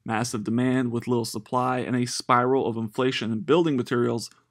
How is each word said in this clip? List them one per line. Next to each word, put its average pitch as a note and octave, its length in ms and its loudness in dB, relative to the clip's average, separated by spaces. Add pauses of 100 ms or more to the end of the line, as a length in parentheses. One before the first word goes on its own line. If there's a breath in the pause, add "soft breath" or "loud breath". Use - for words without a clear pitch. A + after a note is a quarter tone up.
Massive A2 400 -4
demand B2 480 0
with A#2 140 -4
little A#2+ 200 0
supply B2+ 540 -4
and A#2 160 -4
a B2 100 0
spiral B2 600 2
of A2 100 -2
inflation A2+ 560 -2
in A2 80 -2
building D#3+ 360 4
materials, A#2+ 540 0 (200 soft breath)